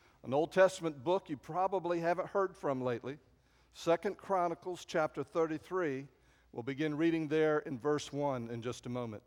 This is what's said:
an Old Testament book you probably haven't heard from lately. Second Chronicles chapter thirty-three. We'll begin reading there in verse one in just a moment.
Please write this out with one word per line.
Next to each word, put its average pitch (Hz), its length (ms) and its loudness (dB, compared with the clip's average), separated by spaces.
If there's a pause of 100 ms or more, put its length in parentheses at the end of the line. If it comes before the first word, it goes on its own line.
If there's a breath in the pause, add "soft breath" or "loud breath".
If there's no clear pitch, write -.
(240 soft breath)
an 117 80 -8
Old 147 200 2
Testament 165 520 4
book 180 240 0
you 143 100 -6
probably 175 640 -2
haven't 170 280 0
heard 190 280 0
from 135 280 -2
lately. 127 340 -4 (560 soft breath)
Second 170 420 0
Chronicles 175 720 -2
chapter 156 380 0
thirty-three. 156 840 -2 (440 soft breath)
We'll 123 100 -8
begin 139 340 -2
reading 160 320 2
there 156 320 4
in 147 200 -6
verse 147 340 0
one 135 380 -2
in 117 100 -6
just 117 240 -6
a 120 40 -8
moment. 117 380 -6